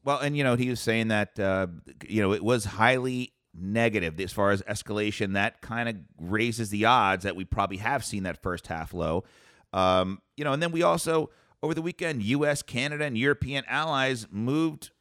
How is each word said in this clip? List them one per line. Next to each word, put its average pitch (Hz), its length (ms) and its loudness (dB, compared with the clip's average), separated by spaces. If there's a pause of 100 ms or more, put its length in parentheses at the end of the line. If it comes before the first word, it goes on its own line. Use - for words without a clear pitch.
Well, 139 140 0
and, 143 180 -2
you 147 60 2
know, 123 140 4
he 127 140 0
was 120 100 -4
saying 113 280 0
that, 104 300 0
uh, 95 280 2 (420)
you 107 140 0
know, 98 100 4
it 92 100 0
was 113 220 2
highly 123 680 0 (220)
negative 98 680 0
as 92 120 -4
far 101 200 2
as 101 100 0
escalation. 104 720 -4
That 101 260 0
kinda 117 360 -4 (220)
raises 107 520 -2
the 104 160 0
odds 101 380 4
that 95 120 -2
we 95 80 -6
probably 98 340 -2
have 117 260 -2
seen 101 180 -6
that 90 180 -6
first 87 280 -6
half 80 260 -8
low. 82 300 -2 (480)
Um, 92 500 2 (140)
you 147 80 -6
know, 143 80 0
and 147 100 0
then 170 100 -2
we 165 100 0
also, 165 480 2 (320)
over 156 120 -2
the 160 80 -4
weekend, 165 400 -4
U 139 240 2
S, 147 160 0
Canada, 147 420 -4
and 127 140 -2
European 139 500 0
allies 131 640 0
moved 143 720 -2